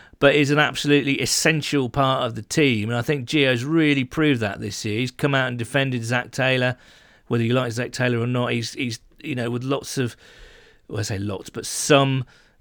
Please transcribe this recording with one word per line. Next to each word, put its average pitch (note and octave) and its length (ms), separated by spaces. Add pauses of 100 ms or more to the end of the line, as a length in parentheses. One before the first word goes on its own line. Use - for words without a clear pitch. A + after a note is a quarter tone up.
(200)
but C#3+ 160
is D3 140
an D3 100
absolutely C#3 640
essential C#3+ 680
part C3 360
of A#2 100
the A2 60
team. A#2 480
And A#2+ 80
I A#2+ 40
think C3+ 260
Gio's C3+ 360
really D3 400
proved D3 380
that G2+ 200
this G#2 240
year. G#2+ 140
He's B2 120
come C#3 240
out C3 140
and B2 80
defended B2 460
Zach B2 280
Taylor, B2+ 460 (500)
whether A#2 160
you A#2 100
like B2+ 200
Zach A#2+ 180
Taylor B2 280
or A#2 80
not. B2 240
He's, A#2 220
he's, A#2+ 260 (200)
you - 160
know, A#2+ 140
with A#2+ 140
lots C3+ 340
of, B2 180 (720)
well, G#2+ 120
I G#2 40
say G2+ 160
lots, G2 300
but - 160
some, C3+ 580 (380)